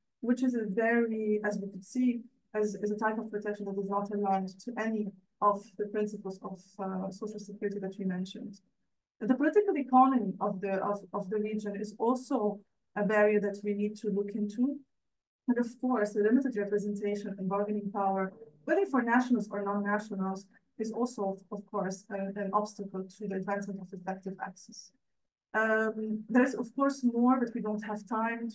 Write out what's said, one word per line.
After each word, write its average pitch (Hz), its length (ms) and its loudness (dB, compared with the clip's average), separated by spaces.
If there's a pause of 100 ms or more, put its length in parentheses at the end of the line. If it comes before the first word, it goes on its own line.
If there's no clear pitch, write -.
(200)
which 247 220 0
is 254 140 2
a 220 100 -2
very, 220 800 2
as 202 180 0
we 196 60 -6
could - 160 -12
see, 247 380 0 (320)
as, 208 280 0
as 208 80 0
a 214 80 -2
type 220 200 0
of - 120 -8
protection 208 360 -4
that 190 120 -4
is 190 100 -4
not 202 220 -2
aligned 196 480 0
to 240 200 -10
any 214 340 -2 (280)
of 196 220 4 (160)
the 208 80 -2
principles 208 560 -4
of, 190 180 -10 (240)
uh, 190 260 -4
social 214 280 -10
security 202 400 -6
that 190 200 -6
we 196 60 -6
mentioned. 185 540 -4 (600)
The 226 140 2
political 311 420 4
economy 254 640 6
of 190 200 -2
the, 190 220 0
of, 208 160 0 (160)
of 185 160 -4
the 214 80 0
region 208 420 -2
is 208 180 -6
also 226 600 0 (380)
a 208 80 2
barrier 208 360 6
that 196 220 -2
we 208 120 0
need 208 240 -2
to 214 100 -4
look 202 260 0
into. 220 420 0 (680)
And 240 120 4
of 240 100 0 (120)
course, 220 340 2
the 208 80 2
limited 233 340 4
representation 202 840 -2
and 190 100 -4
bargaining 202 440 0
power, 190 400 0 (320)
whether 359 220 2
for 262 160 2
nationals 233 500 2
or 202 100 -4
non-nationals, 202 840 -2 (320)
is 220 120 -4
also, 208 460 -2 (160)
of 190 140 -8
course, 185 440 -4
an, 196 260 -4
an 196 180 -4
obstacle 196 500 -2
to 202 240 -10
the 190 80 -4
advancement 202 440 -4
of 180 120 -12
effective 190 420 -8 (100)
access. - 460 -16 (640)
Um, 220 760 0
there 247 120 8
is, 277 120 2
of - 200 -6
course, 277 300 0
more, 240 340 6
but 233 160 0
we 233 60 -2
don't 214 240 -2
have 214 240 -6
time 233 460 -2